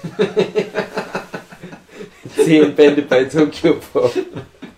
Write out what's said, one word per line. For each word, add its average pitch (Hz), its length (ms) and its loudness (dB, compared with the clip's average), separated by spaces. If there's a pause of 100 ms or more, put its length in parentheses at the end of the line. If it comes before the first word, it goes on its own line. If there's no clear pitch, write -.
(180)
<laughs> 202 580 -2 (1600)
Zehn 151 400 4
Bände 147 280 4
bei 131 220 2
Tokyopop. 147 880 0 (640)